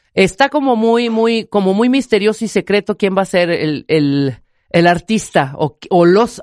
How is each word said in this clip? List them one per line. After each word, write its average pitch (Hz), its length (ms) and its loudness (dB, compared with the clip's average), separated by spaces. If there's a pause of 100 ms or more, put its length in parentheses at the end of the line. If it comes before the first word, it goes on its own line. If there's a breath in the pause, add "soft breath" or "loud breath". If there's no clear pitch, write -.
(120)
está 190 380 2
como 277 260 0
muy, 226 320 0
muy, 226 380 -2
como 190 260 0
muy 226 160 2
misterioso 220 560 0
y 208 40 -4
secreto 202 500 -4
quién 190 180 -2
va 190 60 2
a - 20 -4
ser 175 240 0
el, 156 400 -4
el, 143 460 0 (340)
el 170 180 2
artista 175 680 -2
o, - 220 -6 (100)
o 175 160 4
los 196 380 2